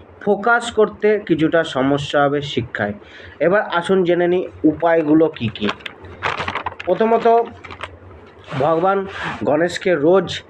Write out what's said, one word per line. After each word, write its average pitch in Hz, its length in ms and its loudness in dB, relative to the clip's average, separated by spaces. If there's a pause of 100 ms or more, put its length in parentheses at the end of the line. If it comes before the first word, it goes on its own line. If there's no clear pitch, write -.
(200)
ফোকাস 233 520 0
করতে 208 540 2
কিছুটা 160 380 2
সমস্যা 139 600 0
হবে 143 180 0
শিক্ষায়। 117 500 -4 (480)
এবার 185 220 2
আসুন 190 420 0
জেনে 175 240 2
নিই 175 200 0 (160)
উপায়গুলো 156 640 2
কী 127 200 -6
কী। 107 200 -4 (1160)
প্রথমত, 226 580 2 (1160)
ভগবান 180 460 0 (380)
গণেশকে 170 500 0
রোজ 170 560 2